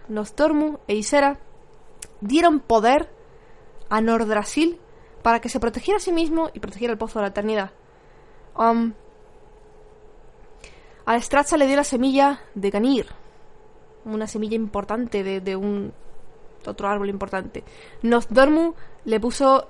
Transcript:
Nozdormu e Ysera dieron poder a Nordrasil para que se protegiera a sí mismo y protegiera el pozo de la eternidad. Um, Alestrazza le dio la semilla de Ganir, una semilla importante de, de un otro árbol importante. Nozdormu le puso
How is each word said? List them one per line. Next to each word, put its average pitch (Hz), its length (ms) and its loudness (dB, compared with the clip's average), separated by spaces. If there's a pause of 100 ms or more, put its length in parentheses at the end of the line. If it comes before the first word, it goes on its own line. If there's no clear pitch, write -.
Nozdormu 294 800 0
e 208 80 0
Ysera 277 440 2 (800)
dieron 302 400 4
poder 233 500 2 (800)
a 220 120 0
Nordrasil 226 800 0 (440)
para 233 160 4
que 240 80 -8
se 240 120 -4
protegiera 233 380 -2
a 403 40 -2
sí - 100 -4
mismo 320 420 0
y - 60 -14
protegiera 220 320 -6
el 220 60 -4
pozo 220 220 -6
de 208 40 0
la 196 60 -2
eternidad. 208 420 -4 (840)
Um, 233 360 2 (2000)
Alestrazza 269 500 2
le 285 120 6
dio 269 100 2
la 285 80 2
semilla 269 560 2 (140)
de 202 140 -2
Ganir, 220 380 0 (960)
una 214 240 -6
semilla 214 280 -6
importante 208 680 -4
de, 190 160 -4
de 190 160 -6
un 202 380 -4 (720)
otro 202 240 -6
árbol 202 200 -2
importante. 196 540 -8 (380)
Nozdormu 269 720 4 (320)
le 220 140 0
puso 262 500 2